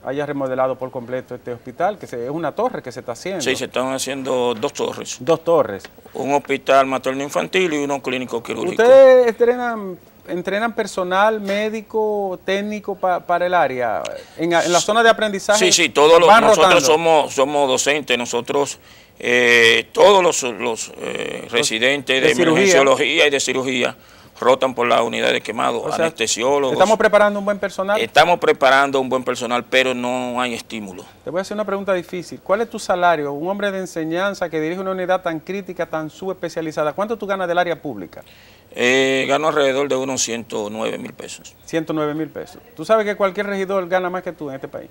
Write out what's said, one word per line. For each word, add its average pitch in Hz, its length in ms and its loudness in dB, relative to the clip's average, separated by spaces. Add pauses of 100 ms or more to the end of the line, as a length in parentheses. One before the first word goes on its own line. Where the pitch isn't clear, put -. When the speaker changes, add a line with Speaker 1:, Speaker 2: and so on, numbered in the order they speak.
Speaker 1:
haya 139 200 -4
remodelado 131 500 -2
por 127 160 -10
completo 123 440 -10
este 123 160 -14
hospital, 165 460 -6
que - 100 -16
se, 120 180 -10
es 127 40 -8
una 151 240 -6
torre 208 300 -4
que 123 80 -12
se 127 80 -14
está 120 140 -10
haciendo. 180 280 -8
Speaker 2:
Sí, 131 140 -2
se 127 100 -6
están 131 260 -4
haciendo 131 640 -2
dos 113 200 -4
torres. - 460 -8
Speaker 1:
Dos 156 240 0
torres. 139 400 0 (300)
Speaker 2:
Un 131 200 -2
hospital 139 520 2
materno-infantil 143 880 -2
y 151 40 -2
uno 143 240 -4
clínico 123 420 -6
quirúrgico. 175 400 -2
Speaker 1:
¿Ustedes 254 440 10
entrenan, 226 680 -2 (300)
entrenan 196 460 -4
personal 202 680 0
médico, 208 1040 -4
técnico 202 500 -4
pa-, 180 240 0
para 175 280 -2
el 180 80 0
área? 123 480 0 (340)
En, 170 160 -2
en 165 180 2
la 170 80 4
zona 214 220 0
de 226 80 6
aprendizaje 208 500 0
Speaker 2:
Sí, 185 120 2
sí, 160 180 2
todos 156 300 6
los, 175 100 6
Speaker 1:
van 220 140 10
Speaker 2:
nosotros 202 220 6
Speaker 1:
rotando. 180 200 4
Speaker 2:
somos, 156 480 4
somos 143 340 2
docentes, 131 480 0
nosotros... 120 600 -2 (420)
Eh, 120 720 4
todos 185 320 6
los, 156 200 0
los, 113 560 -6
eh, - 440 -8
Speaker 1:
Los - 80 -16
Speaker 2:
residentes 127 680 0
Speaker 1:
de 127 60 2
Speaker 2:
de 127 80 2
Speaker 1:
cirugía. 165 180 2
Speaker 2:
emergenciología 151 720 4
y - 40 4
de 139 80 0
cirugía 127 580 -4 (400)
rotan 131 380 2
por 120 100 -2
la 120 160 2
unidad 117 300 -2
de 123 80 0
quemado, 120 420 -4
Speaker 1:
O - 120 -6
sea, 165 140 -2
Speaker 2:
anestesiólogos. 131 680 -2
Speaker 1:
estamos 196 240 4
preparando 208 420 2
un 196 60 -8
buen 202 120 -2
personal. 196 440 -4
Speaker 2:
Estamos 160 360 4
preparando 139 640 2
un 131 80 -2
buen 127 160 -2
personal, 120 400 -4
pero 131 300 2
no 123 480 -4
hay 123 120 -4
estímulo. 104 520 -12 (180)
Speaker 1:
Te - 60 -10
voy 160 100 -6
a - 40 -4
hacer 208 120 -10
una 214 80 -6
pregunta 196 300 -4
difícil. 175 500 -8
¿Cuál 196 160 0
es 233 100 -4
tu 233 80 -12
salario? 175 540 0
Un 147 160 -6
hombre 202 240 -4
de 190 80 -6
enseñanza 175 680 -4
que 160 100 -4
dirige 165 220 -4
una 190 100 -6
unidad 185 300 -2
tan 165 180 -4
crítica, 185 460 -8
tan 156 240 -8
subespecializada. 160 840 -6
¿Cuánto 214 260 -4
tú 214 80 -8
ganas 190 220 -2
del 170 100 0
área 175 240 -2
pública? 101 420 -12 (480)
Speaker 2:
Eh, 131 580 2
gano 143 180 0
alrededor 143 400 0
de 131 80 -2
unos 131 260 -4
ciento 113 480 -6
nueve 110 280 -6
mil - 160 -12
pesos. - 420 -18 (100)
Speaker 1:
Ciento 160 280 -6
nueve 151 200 -4
mil 156 140 -6
pesos. - 300 -14 (180)
¿Tú 156 80 -12
sabes 214 220 2
que 208 100 -4
cualquier 202 300 -2
regidor 196 420 -4
gana 180 220 -2
más 180 120 -6
que 175 120 -10
tú 151 160 -12
en 135 60 -10
este 143 120 -12
país? - 240 -14